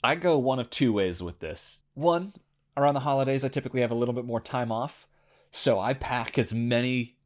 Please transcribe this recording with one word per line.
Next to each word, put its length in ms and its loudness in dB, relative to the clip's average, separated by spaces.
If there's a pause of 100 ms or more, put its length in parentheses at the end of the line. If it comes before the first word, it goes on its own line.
I 100 4
go 240 2
one 220 2
of 100 -6
two 220 2
ways 300 0
with 180 -10
this. 380 -12 (160)
One, 380 0 (440)
around 180 4
the 60 0
holidays, 440 0
I 40 -2
typically 320 -2
have 100 2
a 60 -2
little 180 0
bit 100 -4
more 160 -2
time 300 -4
off, 380 -6 (420)
so 300 2
I 140 0
pack 440 -4
as 160 0
many 720 0